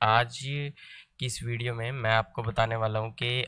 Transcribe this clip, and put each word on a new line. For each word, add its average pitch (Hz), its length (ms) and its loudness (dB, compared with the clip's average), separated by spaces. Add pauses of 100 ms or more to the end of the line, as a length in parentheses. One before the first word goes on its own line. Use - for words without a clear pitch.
आज 117 360 4
की 143 880 -8
इस - 180 -6
वीडियो 120 320 -4
में 117 180 -6
मैं 117 180 0
आपको 113 320 2
बताने 113 320 2
वाला 110 240 0
हूं 110 120 -4
कि 123 360 -2